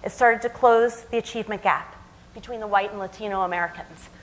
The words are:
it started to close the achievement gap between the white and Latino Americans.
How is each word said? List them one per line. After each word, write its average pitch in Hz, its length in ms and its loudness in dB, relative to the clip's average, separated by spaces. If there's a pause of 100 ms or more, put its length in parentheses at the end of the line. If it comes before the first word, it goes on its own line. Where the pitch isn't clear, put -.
it 240 80 -8
started 226 300 4
to 240 80 -4
close 233 540 4
the - 140 -6
achievement 214 460 -6
gap 170 320 -2 (380)
between 233 260 -12
the 214 80 -8
white 202 240 2
and 208 80 -10
Latino 190 440 -4
Americans. 175 640 -6 (140)